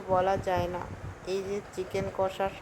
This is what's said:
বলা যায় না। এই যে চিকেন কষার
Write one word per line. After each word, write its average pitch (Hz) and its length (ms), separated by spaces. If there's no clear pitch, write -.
বলা 185 220
যায় 175 260
না। 175 80
এই 196 160
যে 202 100
চিকেন 196 320
কষার 190 440